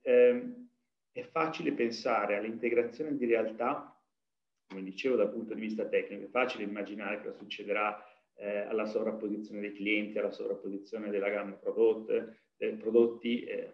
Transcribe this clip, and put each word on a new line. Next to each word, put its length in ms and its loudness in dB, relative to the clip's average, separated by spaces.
ehm, 680 6
è 120 -10
facile 500 -2
pensare 640 0
all'integrazione 800 0
di 100 0
realtà, 680 0
come 160 -10
dicevo 320 0
dal 160 4
punto 220 -6
di 80 -6
vista 240 -2
tecnico, 400 -2
è 20 -14
facile 340 0
immaginare 600 -6
cosa 100 -8
succederà, 720 -4
eh, 240 -4
alla 260 -2
sovrapposizione 760 -4
dei 120 -6
clienti, 460 0
alla 120 0
sovrapposizione 800 -6
della 200 0
gamma 240 -4
prodotte, 1000 0
dei 220 -4
prodotti, 680 4
eh, 300 -6